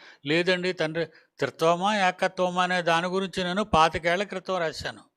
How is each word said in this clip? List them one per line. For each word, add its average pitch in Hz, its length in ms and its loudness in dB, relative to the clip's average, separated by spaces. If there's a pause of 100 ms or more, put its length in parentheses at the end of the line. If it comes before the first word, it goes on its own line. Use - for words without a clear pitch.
(260)
లేదండి, 180 460 2
తండ్రి 160 340 -2 (320)
త్రిత్వమా, 170 580 0
ఏకత్వమా 180 680 0
అనే 180 200 0
దాని 165 240 2
గురించి 185 380 -2
నేను 180 200 -2
పాతికేళ్ల 170 580 2
క్రితం 190 360 -6
రాశాను. 147 420 -6 (160)